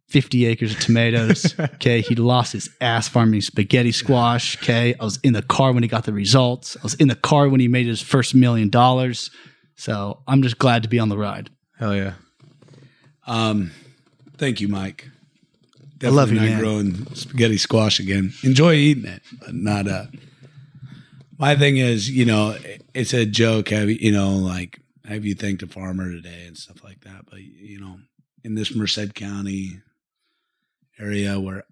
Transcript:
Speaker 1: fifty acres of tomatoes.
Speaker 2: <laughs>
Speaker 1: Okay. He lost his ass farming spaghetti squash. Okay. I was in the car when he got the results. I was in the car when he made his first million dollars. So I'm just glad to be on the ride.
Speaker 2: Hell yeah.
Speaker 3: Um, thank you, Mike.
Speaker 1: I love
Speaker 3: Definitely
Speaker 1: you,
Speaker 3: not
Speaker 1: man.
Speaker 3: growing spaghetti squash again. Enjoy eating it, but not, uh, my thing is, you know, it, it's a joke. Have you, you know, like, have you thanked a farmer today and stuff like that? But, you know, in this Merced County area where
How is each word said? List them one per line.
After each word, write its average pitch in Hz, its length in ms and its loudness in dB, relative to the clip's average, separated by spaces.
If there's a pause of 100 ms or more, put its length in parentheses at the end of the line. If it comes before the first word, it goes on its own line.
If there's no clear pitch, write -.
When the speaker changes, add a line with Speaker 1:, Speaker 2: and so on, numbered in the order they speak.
Speaker 1:
fifty 127 380 2
acres 113 280 -2
of 104 60 -8
tomatoes. 117 760 2
Speaker 2:
<laughs> - 40 -10
Speaker 1:
Okay. 120 420 0
He 117 140 -2
lost 120 380 0
his 101 160 -10 (120)
ass 117 260 -2
farming 110 340 2
spaghetti 120 500 0
squash. 120 680 0
Okay. 120 420 0
I 117 40 -6
was 104 200 -6
in 131 100 4
the 104 100 -2
car 135 280 2
when 123 120 2
he 117 60 -2
got 117 160 -4
the 107 80 -4
results. 123 600 0
I - 60 -20
was 110 140 -6
in 151 120 4
the 117 80 2
car 143 320 2
when 135 120 4
he 123 80 4
made 123 180 2
his 117 160 -4
first - 320 0
million 120 360 4
dollars. 123 600 2 (460)
So 101 520 -8
I'm 135 140 4
just 120 160 0
glad 120 260 2
to 110 60 -8
be 120 100 0
on 107 100 0
the 101 100 -2
ride. 101 320 -8 (260)
Speaker 2:
Hell 104 180 -2
yeah. 98 180 -4 (1120)
Speaker 3:
Um, 110 440 -2 (640)
thank 123 220 -4
you, 104 80 -4
Mike. 98 400 -8 (920)
Speaker 1:
I 127 80 -2
love 135 200 6
Speaker 3:
Definitely 110 200 4
Speaker 1:
you, 110 60 2
Speaker 3:
not 110 80 0
Speaker 1:
man. 104 400 -2
Speaker 3:
growing - 120 -16
spaghetti 113 420 0
squash 107 420 0
again. 98 420 -2
Enjoy 139 320 4
eating 143 320 2
it, 92 160 -14 (180)
but - 140 -16
not, 101 340 -4
uh, 95 180 -6 (1300)
my 147 200 2
thing 139 200 4
is, 120 320 0
you 127 160 2
know, 107 260 2
it, - 320 -16 (100)
it's 127 200 -4
a 117 120 2
joke. 110 440 0
Have 104 200 -2
you, 113 100 -2
you 107 140 2
know, 98 240 0
like, 90 420 -6 (260)
have 104 200 -10
you 101 100 -4
thanked 101 260 -8
a 90 60 -14
farmer 92 420 -10
today 87 380 -16
and 82 100 -20
stuff - 280 -20
like 95 160 -20
that? 95 280 -20
But, 98 120 -20
you 101 400 -20
know, 95 160 -18 (480)
in 110 100 -6
this 107 180 -6
Merced 104 400 -4
County 98 680 -10 (1160)
area 101 420 -4
where 95 320 -10